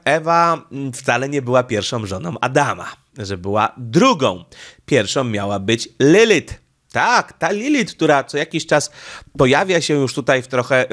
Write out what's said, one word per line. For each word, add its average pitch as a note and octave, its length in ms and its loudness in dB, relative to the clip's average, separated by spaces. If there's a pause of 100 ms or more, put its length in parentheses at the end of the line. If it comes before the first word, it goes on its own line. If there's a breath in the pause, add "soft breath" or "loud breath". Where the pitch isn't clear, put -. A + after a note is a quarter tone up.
Ewa, E3 580 2 (100)
mm, C#3 200 -8
wcale B2+ 360 -2
nie C#3+ 140 -2
była B2 200 2
pierwszą A2 440 -4
żoną F#2+ 340 -8
Adama, B2 460 0 (320)
że G2 200 -8
była G2+ 380 -2
drugą. B2+ 680 0 (420 loud breath)
Pierwszą B2 380 0
miała G2+ 340 -4
być A2 300 -2 (120)
Lilith. F#3 680 2 (240)
Tak, G3 400 0
ta E3+ 180 -4
Lilith, A#3 440 -2
która D3 300 2
co - 140 -8
jakiś D3+ 280 -6
czas D3+ 240 0 (480 loud breath)
pojawia D#3+ 420 2
się D3+ 140 0
już C3+ 200 0
tutaj C3 280 0
w - 60 -20
trochę, B2+ 440 0